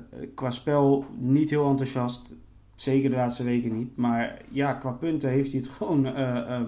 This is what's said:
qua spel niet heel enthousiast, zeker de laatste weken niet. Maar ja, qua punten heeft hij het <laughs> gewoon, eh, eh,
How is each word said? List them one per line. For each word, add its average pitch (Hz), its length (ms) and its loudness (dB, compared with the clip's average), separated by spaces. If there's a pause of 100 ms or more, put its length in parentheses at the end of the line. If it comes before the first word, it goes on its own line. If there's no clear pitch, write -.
(360)
qua 131 140 -4
spel 139 560 2 (120)
niet 139 320 4
heel 147 200 2
enthousiast, 131 640 -2 (420)
zeker 135 340 2
de 120 60 0
laatste 123 280 0
weken 120 340 0
niet. 127 200 -6
Maar 120 520 0
ja, 139 240 0
qua 135 180 -6
punten 147 380 -2
heeft 139 220 2
hij - 100 -2
het - 120 -10
<laughs> - 40 -18
gewoon, 151 280 2
eh, 127 320 -2 (180)
eh, 120 120 -2